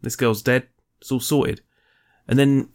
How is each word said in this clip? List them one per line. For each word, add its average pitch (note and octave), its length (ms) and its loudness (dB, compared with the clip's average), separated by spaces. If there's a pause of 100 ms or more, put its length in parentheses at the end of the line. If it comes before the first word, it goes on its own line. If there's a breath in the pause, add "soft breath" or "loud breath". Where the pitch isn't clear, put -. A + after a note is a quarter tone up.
This A2 140 -10
girl's A2+ 280 0
dead. B2+ 240 0 (340)
It's - 100 -10
all B2+ 80 -2
sorted. - 420 -2 (640)
And B2 100 2
then, C#3 380 2